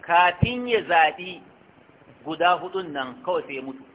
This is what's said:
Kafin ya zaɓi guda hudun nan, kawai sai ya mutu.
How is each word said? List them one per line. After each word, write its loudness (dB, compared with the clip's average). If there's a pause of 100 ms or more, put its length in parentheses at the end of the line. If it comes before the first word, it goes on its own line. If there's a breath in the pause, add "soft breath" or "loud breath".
Kafin 2
ya 2
zaɓi 0 (840)
guda 2
hudun -8
nan, -8
kawai -2
sai -10
ya -8
mutu. -12 (120)